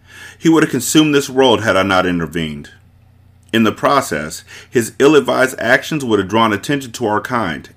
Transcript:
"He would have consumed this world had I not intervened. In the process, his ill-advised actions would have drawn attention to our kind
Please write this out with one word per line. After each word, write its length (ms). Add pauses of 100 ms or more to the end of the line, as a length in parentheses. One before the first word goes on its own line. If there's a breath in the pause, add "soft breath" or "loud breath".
(380 loud breath)
"He 120
would 120
have 80
consumed 440
this 160
world 320
had 140
I 60
not 240
intervened. 640 (800)
In 140
the 80
process, 720 (240 loud breath)
his 300
ill-advised 600
actions 460
would 140
have 100
drawn 240
attention 400
to 140
our 140
kind 560